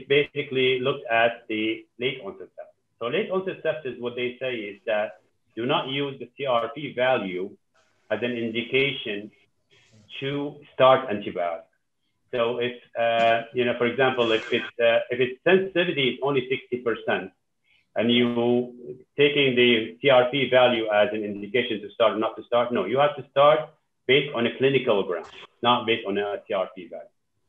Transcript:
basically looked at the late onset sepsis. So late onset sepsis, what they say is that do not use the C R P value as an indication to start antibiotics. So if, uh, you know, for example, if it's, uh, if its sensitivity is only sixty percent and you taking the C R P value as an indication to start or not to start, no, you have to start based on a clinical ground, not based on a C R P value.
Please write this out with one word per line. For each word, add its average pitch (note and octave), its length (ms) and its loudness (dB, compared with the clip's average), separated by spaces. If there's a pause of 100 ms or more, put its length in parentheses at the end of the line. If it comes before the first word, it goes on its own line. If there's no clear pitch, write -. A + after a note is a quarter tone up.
basically C3+ 720 0
looked C3+ 260 -4
at A2+ 420 0
the A2 380 -4 (140)
late C3+ 240 -6
onset F#2 320 -16
sepsis. - 220 -20 (200)
So A2+ 80 -6
late F3+ 240 -4
onset F#3 320 -6
sepsis, C#3 360 -6
what A#2+ 160 -8
they B2 240 -6
say C3 140 -6 (180)
is G2+ 160 -18
that G#2+ 340 -4 (360)
do A2+ 80 -4
not D3 240 -2
use C#3 300 -6
the A#2+ 180 -14
C C#3 100 -8
R A#2 280 0
P C#3 200 -10
value G#2 520 -2 (640)
as G#2+ 120 -2
an B2 100 -4 (140)
indication A#2 840 -4 (880)
to C#3+ 360 -6 (180)
start C3 340 6
antibiotics. F2+ 580 -6 (680)
So A#2+ 260 -2
if, B2 180 -4 (220)
uh, A#2 440 2 (120)
you B2 100 2
know, A#2+ 140 0
for A#2+ 80 2
example, A#2+ 460 2
if A2 200 0
it's, A2+ 260 -2
uh, A#2 220 4 (100)
if B2 80 -2
its B2+ 260 -2
sensitivity F3 640 2
is B2 120 -6
only C#3 260 0
sixty B2+ 300 -4
percent G#2+ 540 -4 (640)
and A2 160 2
you A#2+ 840 0 (200)
taking C#3+ 400 4
the A#2 440 4
C C#3 100 4
R B2 200 6
P C3+ 200 -2
value A#2+ 400 4
as G#2 220 4
an G#2+ 120 -4
indication G#2 560 -4
to G#2 100 -14
start G#2+ 260 2
or - 20 -2
not A2 180 -2
to A2 80 -14
start, A#2+ 280 0
no, G#2 120 0
you A#2 140 -2
have D3 180 2
to - 140 -12
start D3 300 6 (460)
based C#3 280 4
on A2+ 120 0
a - 120 -4
clinical B2 460 2
ground, F2 220 -6 (360)
not A#2+ 240 2
based A2+ 200 0
on G2+ 120 -2
a G2+ 280 -4
C A2 60 -8
R F#2 220 -2
P F2 140 -16
value. - 280 -16 (320)